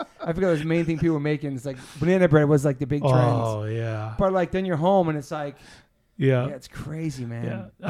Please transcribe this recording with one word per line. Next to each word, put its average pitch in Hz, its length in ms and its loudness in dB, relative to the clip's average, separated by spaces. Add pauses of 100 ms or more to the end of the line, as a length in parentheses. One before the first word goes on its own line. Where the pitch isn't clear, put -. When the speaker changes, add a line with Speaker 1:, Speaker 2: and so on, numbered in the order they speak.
(140)
Speaker 1:
<laughs> - 100 -16
Speaker 2:
I 165 80 -2
forgot 175 260 2
the 151 60 -4
main 165 200 0
thing 160 140 -2
people 165 160 2
were 147 60 -2
making 147 320 -4
is, 123 140 -8
like, 131 100 -8 (240)
banana 180 280 4
bread 151 200 6
was, 147 160 4
like, 139 140 0
the 143 100 -4
big 143 140 -2
trend. 135 140 4
Speaker 1:
Oh, 113 480 2
yeah. 110 540 -6
Speaker 2:
But, 190 140 2
like, 180 180 0
then 190 140 -2
you're 175 140 -2
home 180 300 4
and 156 100 -2
it's 139 120 -12
like, 143 260 -8 (600)
Speaker 1:
Yeah. 131 320 2
Speaker 2:
yeah, 147 60 -10
it's 131 140 -18
crazy, 151 560 -8
man. 117 200 -8
Speaker 1:
Yeah. 113 200 -8 (260)